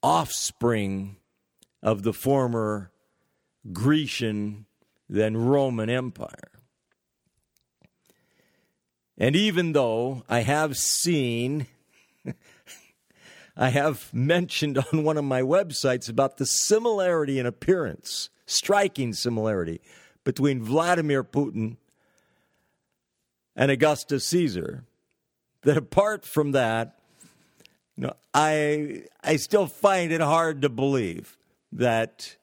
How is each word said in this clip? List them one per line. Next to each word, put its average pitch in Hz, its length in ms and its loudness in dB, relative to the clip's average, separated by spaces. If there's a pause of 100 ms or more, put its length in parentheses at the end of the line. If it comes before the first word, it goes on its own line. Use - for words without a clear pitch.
offspring 107 1120 -2 (680)
of 107 200 0
the 107 100 0
former 113 800 0 (800)
Grecian, 107 920 -2 (420)
then 110 280 0
Roman 123 520 2
Empire. 123 640 -8 (2750)
And 131 160 2
even 180 380 2
though 123 560 0
I 120 120 2
have 143 360 0
seen, 131 920 0 (580)
<laughs> - 100 -10 (1200)
I 131 140 2
have 143 420 -2
mentioned 147 640 0
on 151 260 -2
one 156 120 2
of 147 80 -2
my 131 160 0
websites 139 680 0
about 135 280 0
the 143 80 -2
similarity 185 960 0
in 123 80 -2
appearance, - 840 -2 (160)
striking 190 680 2
similarity, 107 680 -2 (420)
between 131 400 0
Vladimir 151 640 2
Putin 117 520 -4 (1800)
and 135 140 2
Augustus 143 560 2
Caesar, 131 580 -2 (760)
that 147 160 4
apart 202 460 0
from 147 280 -2
that, 117 460 -2 (1000)
you - 80 -8
know, - 80 -4 (220)
I, 151 680 0 (200)
I 156 120 2
still 202 300 2
find 180 460 2
it 165 80 0
hard 160 420 2
to 143 60 2
believe 120 680 -2 (340)
that 113 680 -2